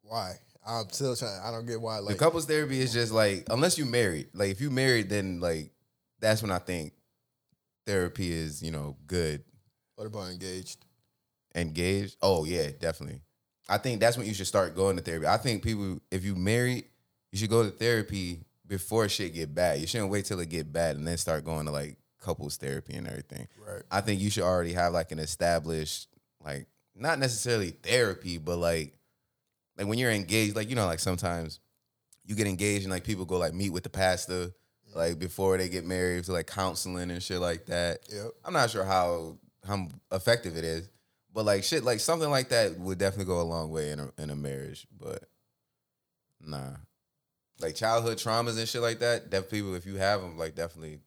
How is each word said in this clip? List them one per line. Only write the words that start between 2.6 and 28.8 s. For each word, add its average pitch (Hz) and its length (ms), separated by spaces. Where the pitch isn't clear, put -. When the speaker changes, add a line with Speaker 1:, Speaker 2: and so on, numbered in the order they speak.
Speaker 2:
is 127 140
just, 117 180
like, 104 380
unless 143 280
you 147 80
married. 113 480
Like, 98 180
if 92 100
you 147 80
married, 123 400
then, 95 300
like, 82 320
that's 107 220
when 107 100
I 90 80
think 82 340
therapy 90 460
is, 78 300
you 80 100
know, 73 260
good. 80 360
Speaker 1:
What 107 120
about 104 220
engaged? 92 560
Speaker 2:
Engaged? 87 680
Oh, 87 240
yeah, 80 240
definitely. 76 420
I 101 100
think 120 220
that's 117 180
when 113 100
you 107 60
should 95 140
start 90 280
going 95 220
to 85 40
therapy. 80 260
I 95 100
think 117 260
people, 101 360
if 92 120
you 98 120
married, 120 500
you 95 60
should 107 120
go 113 140
to 104 80
therapy 98 680
before 104 420
shit 92 240
get 80 220
bad. 82 240
You 80 80
shouldn't 101 240
wait 101 140
till 98 140
it 85 100
get 78 240
bad 82 240
and 73 100
then 85 100
start 78 280
going 78 200
to, 76 60
like, 73 260
couples 73 360
therapy 69 380
and 67 120
everything. - 400
Speaker 1:
Right. 101 240
Speaker 2:
I 98 120
think 101 200
you 101 80
should 104 140
already 87 300
have, 87 200
like, 85 180
an 78 80
established, 80 880
like, 71 240
not 147 240
necessarily 113 520
therapy, 90 680
but, 85 200
like, 85 380